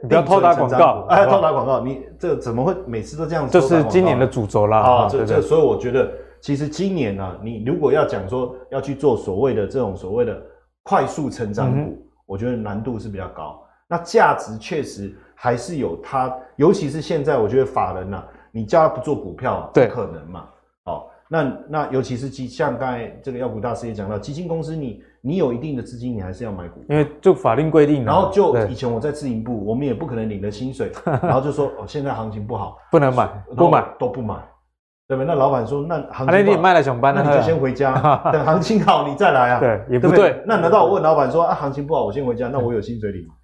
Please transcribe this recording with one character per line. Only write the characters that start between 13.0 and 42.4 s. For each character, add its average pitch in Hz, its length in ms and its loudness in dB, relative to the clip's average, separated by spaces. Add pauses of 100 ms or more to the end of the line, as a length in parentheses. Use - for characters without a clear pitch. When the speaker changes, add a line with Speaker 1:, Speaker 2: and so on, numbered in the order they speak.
Speaker 2:
比 98 120 -10
较 90 100 -10
高。 76 340 -16 (240)
那 170 120 -4
价 170 400 2
值 107 180 -12
确 147 260 -6
实 101 320 -12 (200)
还 123 200 -2
是 156 220 -8
有 101 260 -4
它， 127 320 -6 (220)
尤 202 160 4
其 151 160 -2
是 151 140 -8
现 160 200 -4
在， 139 140 0
我 110 100 0
觉 117 120 0
得 131 80 2
法 95 260 -4
人 92 220 -10
啊， 92 120 -12 (240)
你 113 140 -8
叫 160 160 2
他 156 80 4
不 - 140 -4
做 147 120 -2
股 90 200 -10
票 113 220 -4
啊， 82 180 -10
Speaker 1:
对。 123 140 6
Speaker 2:
不 87 60 -6
可 98 120 -6
能 80 240 -14
嘛。 90 180 -16 (380)
好， 82 240 -10 (180)
那， 147 280 -2 (120)
那 147 220 -4
尤 131 100 0
其 123 160 -6
是 131 140 -8
基-， 127 180 -12
像 131 300 -4
刚 127 120 -4
才 117 180 -8 (140)
这 139 80 -10
个 123 60 -10
妖 123 100 -6
股 107 140 -8
大 117 140 -4
师 117 120 -10
也 113 60 -8
讲 101 160 -8
到， 107 100 -6
基 147 140 -10
金 170 160 -10
公 165 140 -6
司 156 120 -8
你 135 280 -10 (240)
你 156 100 -2
有 139 180 0
一 - 20 -6
定 147 180 -8
的 120 80 -6
资 123 140 -16
金， 120 180 -8
你 104 60 -6
还 92 100 -10
是 92 140 -12
要 107 80 -10
买 87 160 -12
股 - 120 -20
票。 - 100 -20
Speaker 1:
因 147 60 2
为 147 220 2
就 190 140 4
法 120 220 2
令 151 160 0
规 151 160 6
定 147 160 2
啊， - 20 -4
Speaker 2:
然 110 100 0
后 190 160 2
就 190 220 4
Speaker 1:
对。 113 160 2
Speaker 2:
以 123 60 -6
前 120 180 -4
我 113 80 -4
在 147 100 -4
自 143 160 -8
营 113 160 -4
部， 113 220 -6
我 107 100 -2
们 143 120 -2
也 120 80 -2
不 160 120 -6
可 120 80 -8
能 110 140 -4
领 98 140 -6
了 104 80 -4
薪 127 220 -8
水， 110 240 -6
Speaker 1:
<laughs> - 120 -6 (140)
Speaker 2:
然 175 100 0
后 131 80 4
就 147 100 -4
说 139 160 0 (140)
：“哦， 101 60 -12
现 147 180 -8
在 135 80 -4
行 110 180 -6
情 104 160 -10
不 98 80 -6
好。” 95 220 -8 (160)
Speaker 1:
不 170 60 6
能 135 160 4
买， 120 100 4 (240)
Speaker 2:
然 - 80 -12
后 170 80 6
Speaker 1:
不 165 60 6
买。 127 140 4 (140)
Speaker 2:
都 127 80 -2
不 123 140 -6
买， 104 140 -6 (760)
对 135 80 -4
不 135 80 -2
对？ - 20 -4
那 170 80 0
老 165 140 4
板 127 180 0
说 143 220 -4
：“那 175 60 -4 (180)
行 131 140 -6
情 - 0 -
不 - 0 -
好， - 0 -
Speaker 1:
啊， 151 40 2
那 196 120 6
你 196 160 6
卖 180 160 4
了 160 80 6
上 127 180 0
班 139 140 4
了。” 139 100 0
Speaker 2:
那 147 60 4
你 143 80 6
就 123 40 4
先 156 160 2
回 131 140 0
家， 131 220 0 (180)
Speaker 1:
<laughs> 160 180 2
Speaker 2:
等 147 140 2
行 165 160 4
情 214 220 2
好 170 260 2
你 143 60 -4
再 202 160 2
来 123 220 4
啊。 120 80 2
Speaker 1:
对， 113 280 2
也 123 100 2
不 143 100 4
对。 180 100 6
Speaker 2:
对 180 140 6
不 - 40 -4
对？ - 100 -14
那 214 120 2
难 170 120 2
道 196 140 6
我 175 80 2
问 196 100 0
老 156 120 4
板 135 180 2
说 165 160 2
：“啊， - 60 0
行 139 180 -4
情 139 140 -6
不 156 80 -2
好， 123 100 0
我 101 80 -4
先 143 100 -4
回 123 120 -2
家， 120 140 -4